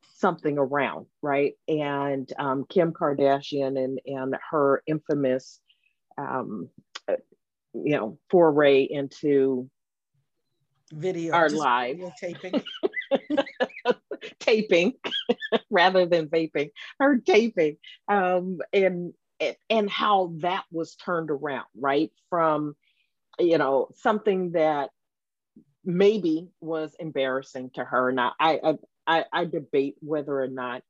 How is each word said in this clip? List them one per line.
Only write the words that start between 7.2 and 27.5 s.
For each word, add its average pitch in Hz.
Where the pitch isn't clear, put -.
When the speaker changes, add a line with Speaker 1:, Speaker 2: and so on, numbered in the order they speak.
Speaker 1:
you 147
know, 113
foray 147
into 135
Speaker 2:
Video, 165
Speaker 1:
our 165
Speaker 2:
just 151
Speaker 1:
lives. 127
Speaker 2:
video 180
taping. 185
Speaker 1:
<laughs> -
Taping 214
<laughs> -
rather 185
than 170
vaping, 156
her 285
taping, 214
um, 185
and, 180
and 214
how 196
that 180
was 165
turned 165
around, 139
right? 139
From, 151
you 165
know, 135
something 202
that 156
maybe 175
was 156
embarrassing 135